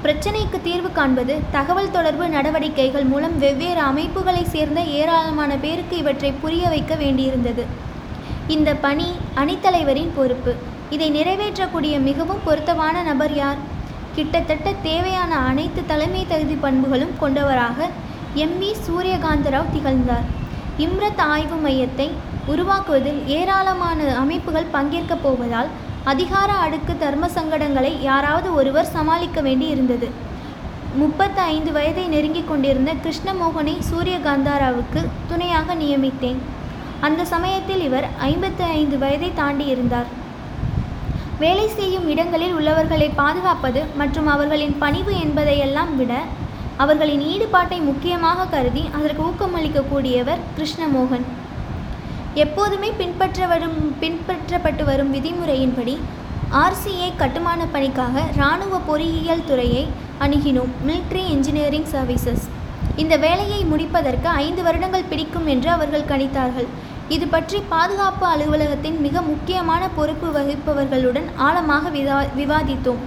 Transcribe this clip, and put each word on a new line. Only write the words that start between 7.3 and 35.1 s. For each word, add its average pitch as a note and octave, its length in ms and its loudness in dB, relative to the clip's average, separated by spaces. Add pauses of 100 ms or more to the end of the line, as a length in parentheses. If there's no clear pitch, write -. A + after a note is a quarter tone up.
இந்த D4+ 260 4
பணி D4 340 0 (280)
அணித்தலைவரின் D#4+ 800 2
பொறுப்பு. B3 380 0 (360)
இதை D4+ 220 0
நிறைவேற்றக்கூடிய E4+ 920 0
மிகவும் D#4+ 440 0
பொருத்தமான D#4+ 580 2
நபர் D4+ 320 0
யார்? C#4+ 380 -2 (420)
கிட்டத்தட்ட D#4+ 580 0 (100)
தேவையான F4 520 0
அனைத்து C#4 500 0
தலைமை E4 420 0
தகுதி D#4 260 0
பண்புகளும் C4+ 680 2
கொண்டவராக C4+ 680 2 (460)
எம் E4 280 0
வி G4+ 120 -2 (140)
சூரியகாந்தராவ் D#4+ 840 0
திகழ்ந்தார். B3+ 500 2 (560)
இம்ரத் F#4 400 0
ஆய்வு D#4 500 0
மையத்தை C4 400 0 (380)
உருவாக்குவதில் D4 800 2
ஏராளமான F4 880 2
அமைப்புகள் D#4+ 580 0
பங்கேற்கப் D4 500 0
போவதால் A#3+ 440 0 (360)
அதிகார F#4 500 2
அடுக்கு D#4+ 440 0
தர்ம D4+ 300 0
சங்கடங்களை D4 720 0
யாராவது D4 520 2
ஒருவர் C#4 320 4
சமாளிக்க E4 560 0
வேண்டி C4+ 260 2
இருந்தது. B3+ 420 0 (840)
முப்பத்தைந்து D#4+ 760 2
வயதை D#4 360 0
நெருங்கிக் D#4 400 0
கொண்டிருந்த C4+ 460 2
கிருஷ்ணமோகனை E4 840 -2 (140)
சூரியகாந்தாராவுக்கு C#4+ 1160 0 (200)